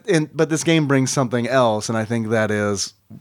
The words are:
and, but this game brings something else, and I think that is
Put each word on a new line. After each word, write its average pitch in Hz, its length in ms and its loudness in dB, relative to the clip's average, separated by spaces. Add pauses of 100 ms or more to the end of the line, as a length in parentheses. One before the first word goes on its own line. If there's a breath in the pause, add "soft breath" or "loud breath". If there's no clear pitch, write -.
and, 156 240 0
but 151 160 0
this 156 140 -2
game 160 240 2
brings 131 240 2
something 120 360 0
else, 117 420 2
and 113 80 -2
I 110 80 -2
think 113 240 -4
that 110 200 0
is 104 440 -2 (280)